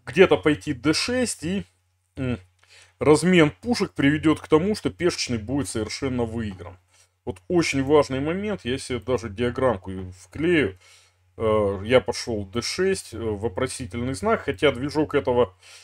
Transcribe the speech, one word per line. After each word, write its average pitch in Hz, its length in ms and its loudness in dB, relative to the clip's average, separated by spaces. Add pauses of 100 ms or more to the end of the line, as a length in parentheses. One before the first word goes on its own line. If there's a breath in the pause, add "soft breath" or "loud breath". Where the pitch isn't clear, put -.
где-то 160 320 4
пойти 151 360 -2
Д 131 200 0
шесть, 240 500 -4
и, 185 220 -4 (500)
м, 127 220 -4 (640 soft breath)
размен 156 500 6
пушек 226 440 -4
приведёт 151 460 2
к - 80 -18
тому, 180 280 4
что - 160 -4
пешечный 156 460 -2
будет 123 320 -4
совершенно 120 540 -4
выигран. 110 540 -8 (460 soft breath)
Вот - 240 -10
очень 160 360 2
важный 135 360 2
момент, 190 440 -6
я 123 140 -4
себе 127 220 -8
даже 117 300 -4
диаграммку 120 640 -2 (280)
вклею. 147 580 -2 (600 soft breath)
Э, 104 460 0
я 120 160 6
пошёл 110 460 -4
Д 104 160 -6
шесть, 185 520 -4
э, 113 40 -10
вопросительный 117 960 -6
знак, 208 300 -2
хотя 139 280 2
движок 143 440 -2
этого 123 400 2 (280 loud breath)